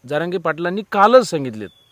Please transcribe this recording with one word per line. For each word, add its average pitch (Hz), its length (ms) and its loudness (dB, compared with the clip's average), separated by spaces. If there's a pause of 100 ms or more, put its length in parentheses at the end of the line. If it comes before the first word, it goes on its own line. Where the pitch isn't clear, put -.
जरांगे 165 340 -4
पाटलांनी 175 440 -4 (100)
कालच 214 360 6
सांगितलेत. 117 400 -6 (240)